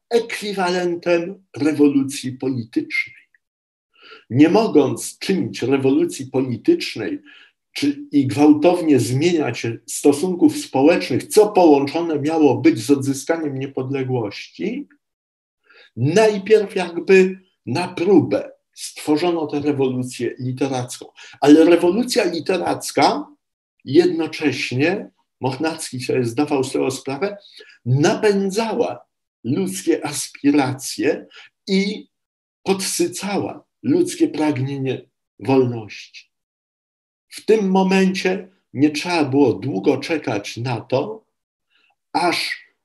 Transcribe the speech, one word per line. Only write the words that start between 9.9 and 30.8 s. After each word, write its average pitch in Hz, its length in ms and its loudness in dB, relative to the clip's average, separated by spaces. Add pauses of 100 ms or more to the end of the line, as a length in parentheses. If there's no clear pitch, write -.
społecznych, 143 640 0
co 208 240 4
połączone 156 720 2
miało 147 380 2
być 143 200 2
z 117 120 -2
odzyskaniem 139 680 -2
niepodległości, 135 1300 -6 (1080)
najpierw 196 800 2
jakby 185 640 2 (260)
na 170 220 -4
próbę 165 640 2 (220)
stworzono 160 720 -2
tę 147 140 -6
rewolucję 127 800 -4
literacką. 127 680 -6 (340)
Ale 156 240 8
rewolucja 180 600 2
literacka 170 1040 -2 (580)
jednocześnie, 156 1300 0 (300)
Mochnacki 131 600 -6
sobie 131 240 -2
zdawał 131 400 -2
z - 80 -10
tego 139 180 -2
sprawę, 156 460 -8 (480)
napędzała 196 1200 0 (400)
ludzkie 165 600 -2
aspiracje 143 1200 -2 (420)